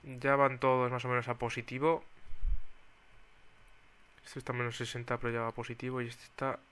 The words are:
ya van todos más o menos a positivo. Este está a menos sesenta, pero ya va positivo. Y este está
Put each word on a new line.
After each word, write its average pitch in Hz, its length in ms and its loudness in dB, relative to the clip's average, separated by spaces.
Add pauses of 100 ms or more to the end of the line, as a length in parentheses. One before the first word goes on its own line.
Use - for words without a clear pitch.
ya 135 340 0
van 135 220 4
todos 127 340 4
más 123 120 -4
o 123 40 -2
menos 123 200 0
a 120 60 -2
positivo. 123 680 -2 (2250)
Este - 140 -10
está 127 140 -4
a 123 40 0
menos 120 200 -2
sesenta, 120 400 -4
pero 117 160 -2
ya 117 80 -2
va 113 120 -2
positivo. 127 500 -6
Y 117 60 -6
este - 160 -14
está - 340 -4 (140)